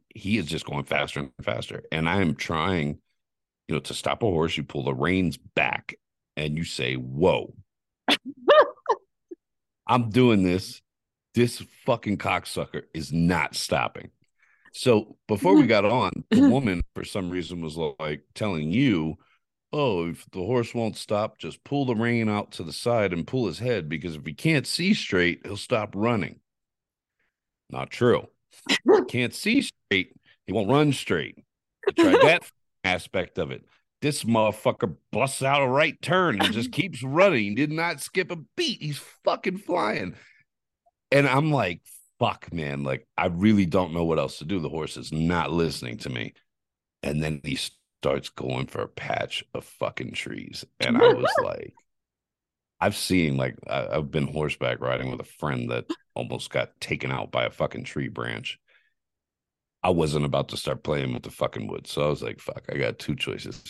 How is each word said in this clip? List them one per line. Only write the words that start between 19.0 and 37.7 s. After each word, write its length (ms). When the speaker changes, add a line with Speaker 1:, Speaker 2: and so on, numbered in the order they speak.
Speaker 1:
"Oh, 360
if 240
the 80
horse 340
won't 220
stop, 420
just 260
pull 200
the 100
rein 340
out 240
to 120
the 80
side 400
and 140
pull 200
his 120
head, 300
because 280
if 100
he 80
can't 320
see 280
straight, 500
he'll 120
stop 380
running." 460
Not 200
true. 360
Speaker 2:
<laughs> 420
Speaker 1:
Can't 260
see 280
straight, 500
he 60
won't 180
run 220
straight. 520
I 40
tried 300
that 200
Speaker 2:
<laughs> 200
Speaker 1:
aspect 540
of 120
it. 140
This 220
motherfucker 760
busts 320
out 200
a 40
right 360
turn 380
and 120
just 200
Speaker 2:
<laughs> 0
Speaker 1:
keeps 300
running. 540
Did 160